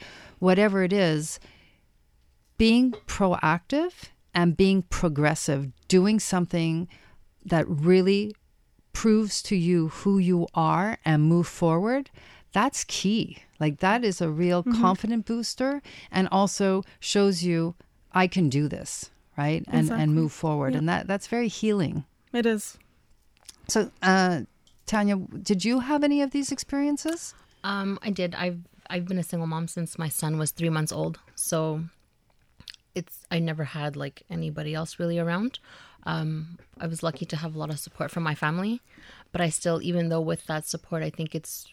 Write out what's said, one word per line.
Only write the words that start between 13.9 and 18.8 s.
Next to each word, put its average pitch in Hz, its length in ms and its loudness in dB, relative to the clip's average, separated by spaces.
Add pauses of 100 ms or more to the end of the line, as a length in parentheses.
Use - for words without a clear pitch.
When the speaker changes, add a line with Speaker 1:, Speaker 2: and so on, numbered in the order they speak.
Speaker 1:
is 196 160 0
a 170 80 0
real 175 360 2
Speaker 2:
Mm-hmm. 233 160 0
Speaker 1:
confident 214 460 2
booster 254 560 -4 (280)
and 190 220 0
also 190 500 2 (160)
shows 196 460 2
you, 170 300 0 (380)
"I 185 140 4
can 175 220 2
do 143 200 2
this," - 420 -10 (280)